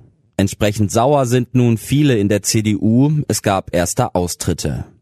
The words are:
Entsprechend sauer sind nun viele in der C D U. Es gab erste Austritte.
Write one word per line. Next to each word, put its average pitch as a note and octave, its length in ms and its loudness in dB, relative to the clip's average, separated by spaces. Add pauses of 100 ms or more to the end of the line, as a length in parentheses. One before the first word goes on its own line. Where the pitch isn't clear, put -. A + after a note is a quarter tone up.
(360)
Entsprechend G#2 560 0
sauer C3+ 340 2
sind B2 300 -2
nun A#2 240 2
viele C#3 400 2
in G2+ 100 0
der G#2 140 0
C - 180 0
D G#2+ 140 0
U. C#3 520 2
Es - 140 -2
gab G2 320 -2
erste F2 400 -2
Austritte. E2 720 -4 (160)